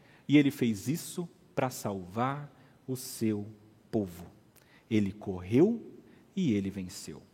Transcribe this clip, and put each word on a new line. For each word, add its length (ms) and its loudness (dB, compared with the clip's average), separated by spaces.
E 100 10
ele 120 8
fez 360 0
isso 420 -4
para 140 0
salvar 840 -4
o 80 -4
seu 520 -4
povo. 340 -4
Ele 220 2
correu 720 2
e 200 2
ele 160 0
venceu. 520 -10